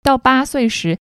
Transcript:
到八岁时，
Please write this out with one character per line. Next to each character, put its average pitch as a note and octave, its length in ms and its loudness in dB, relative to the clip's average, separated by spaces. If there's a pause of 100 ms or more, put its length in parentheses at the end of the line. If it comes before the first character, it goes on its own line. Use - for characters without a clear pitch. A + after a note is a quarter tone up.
到 C4+ 160 2
八 C4 260 2
岁 C4 240 -2
时， F3 300 -4 (220)